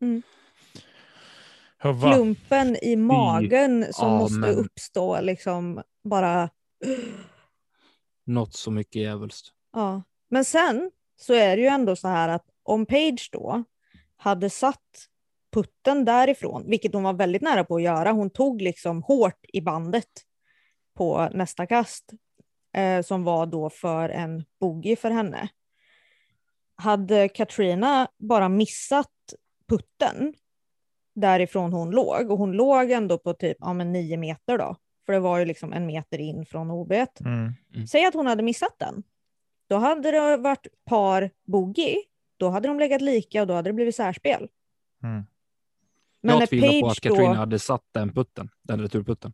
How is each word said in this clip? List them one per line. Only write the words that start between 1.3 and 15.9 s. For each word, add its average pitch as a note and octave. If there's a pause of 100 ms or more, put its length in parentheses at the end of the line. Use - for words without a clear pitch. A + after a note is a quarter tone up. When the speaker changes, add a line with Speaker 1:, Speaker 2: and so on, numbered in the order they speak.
Speaker 2:
Ja, C#3+
va? B2+
Speaker 1:
Klumpen B3+
i -
Speaker 3:
Fy. A#3
Speaker 1:
magen A3+
som -
Speaker 3:
Ja, G#3+
Speaker 1:
måste G#3+
Speaker 3:
men G#3
Speaker 1:
uppstå, F#3
liksom, F3 (220)
bara. F3+ (1700)
Speaker 3:
Något A#2+
så -
mycket G#2+
djävulskt. G#2 (200)
Speaker 1:
Ja. G3 (260)
Men C4
sen D#4+ (260)
så -
är G3+
det A#3
ju C4
ändå B3
så F#3
här E3
att E3+ (180)
om A3
Page C#4
då - (520)
hade G3
satt - (440)
putten C4